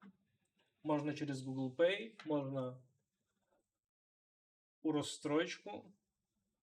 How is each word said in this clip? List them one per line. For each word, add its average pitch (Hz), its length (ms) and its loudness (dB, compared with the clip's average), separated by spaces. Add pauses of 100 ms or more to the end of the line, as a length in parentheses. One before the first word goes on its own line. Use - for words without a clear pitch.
(840)
Можна 147 300 2
через 135 340 -4
Google 131 280 -4
Pay, 196 520 2
можна 135 500 0 (2000)
у 156 100 2
розстрочку, 165 1000 -2 (680)